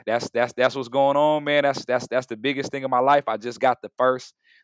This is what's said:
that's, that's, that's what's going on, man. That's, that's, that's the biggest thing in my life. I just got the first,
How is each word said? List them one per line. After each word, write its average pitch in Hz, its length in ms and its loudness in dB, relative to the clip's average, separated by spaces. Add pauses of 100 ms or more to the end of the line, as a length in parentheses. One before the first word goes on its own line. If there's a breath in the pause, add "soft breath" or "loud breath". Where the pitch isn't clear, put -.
that's, 113 240 -2
that's, 120 240 -2
that's 123 220 0
what's 127 120 -6
going 139 300 2
on, 151 260 2
man. 147 200 2
That's, 139 220 -2
that's, 127 220 -2
that's 123 200 -2
the 113 100 -8
biggest 135 340 -4
thing 139 120 -6
in 131 80 -6
my 123 80 2
life. 139 280 4
I 110 100 -2
just 117 220 -10
got 127 220 0
the 104 160 -14
first, 127 380 0 (280 soft breath)